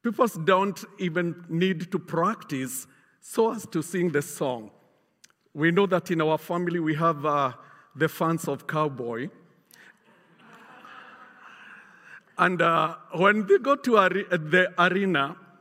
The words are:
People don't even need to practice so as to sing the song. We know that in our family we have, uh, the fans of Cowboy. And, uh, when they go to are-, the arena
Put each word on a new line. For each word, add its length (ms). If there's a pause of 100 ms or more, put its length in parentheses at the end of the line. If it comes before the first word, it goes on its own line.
People 260
don't 560 (140)
even 500
need 420
to 80
practice 880 (340)
so 320
as 140
to 160
sing 280
the 120
song. 480 (840)
We 180
know 140
that 240
in 100
our 180
family 400
we 160
have, 300
uh, 280 (440)
the 120
fans 380
of 200
Cowboy. 640 (3000)
And, 240
uh, 360 (180)
when 320
they 120
go 180
to 200
are-, 140
the 640
arena 600 (240)